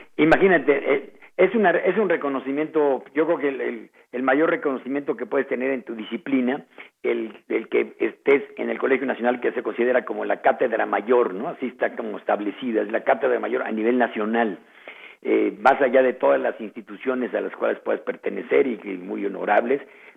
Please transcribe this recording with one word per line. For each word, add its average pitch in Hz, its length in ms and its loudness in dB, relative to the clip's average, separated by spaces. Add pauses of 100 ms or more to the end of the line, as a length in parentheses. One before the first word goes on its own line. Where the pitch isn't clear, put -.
(180)
imagínate, 151 760 4
eh, - 200 -4 (240)
es 185 180 4
una, 196 160 4
es 175 260 0
un 208 120 2
reconocimiento, 139 920 0 (120)
yo 156 100 2
creo 160 140 0
que 143 100 0
el, 127 120 -4
el, 120 300 -6 (200)
el 123 100 -6
mayor 143 300 4
reconocimiento 139 640 -2
que 123 80 -8
puedes 135 220 -2
tener 131 240 -2
en 127 100 -4
tu 117 140 -10
disciplina, 123 680 -2 (380)
el, 117 320 -2 (160)
el 113 180 -2
que 120 320 -2
estés 135 440 2 (120)
en 117 140 -4
el 113 80 -4
Colegio 127 300 0
Nacional, 120 340 0
que 117 100 0
se 120 120 -4
considera 120 420 0
como 107 180 -6
la 101 180 -2
cátedra 113 440 0
mayor, 107 480 2
¿no? 120 160 -6
Así 135 160 -8
está 117 300 -4
como 107 240 -8
establecida, 104 640 -2
es 104 80 -8
la 113 120 -2
cátedra 123 360 0
mayor 117 240 -2
a 113 80 -6
nivel 110 260 0
nacional, 110 600 0 (640)
eh, 107 360 0
más 131 220 4
allá 131 220 6
de 123 100 2
todas 139 260 2
las 120 220 -4
instituciones 110 720 -6
a 101 80 -2
las 98 140 -6
cuales - 240 -2
puedas 110 220 -2
pertenecer 104 640 0
y 113 100 -4
que 98 160 -10
muy 98 320 -8
honorables, 104 560 0 (360)